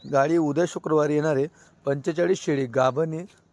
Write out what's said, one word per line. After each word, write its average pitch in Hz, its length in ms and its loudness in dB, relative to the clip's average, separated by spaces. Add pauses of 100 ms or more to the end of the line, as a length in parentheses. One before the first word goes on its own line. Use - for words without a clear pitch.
(120)
गाडी 143 240 4
उद्या 156 320 2
शुक्रवारी 151 460 0
येणार 147 220 0
आहे. 139 100 0 (380)
पंचेचाळीस 165 540 -2
शेळी 135 280 -2
गाभण 131 460 0
आहे, 165 120 -8 (280)